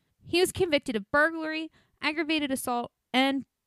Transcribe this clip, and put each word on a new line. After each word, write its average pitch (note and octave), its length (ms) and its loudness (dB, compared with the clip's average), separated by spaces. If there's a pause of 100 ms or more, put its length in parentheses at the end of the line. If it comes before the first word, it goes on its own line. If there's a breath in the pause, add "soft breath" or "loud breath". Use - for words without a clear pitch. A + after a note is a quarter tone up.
(240)
He E4+ 140 0
was F4+ 140 4
convicted D4 420 0
of G3+ 160 -4
burglary, D#4 640 0 (280 soft breath)
aggravated D4 520 0
assault, A#3+ 400 -4 (200)
and C4+ 320 2 (220)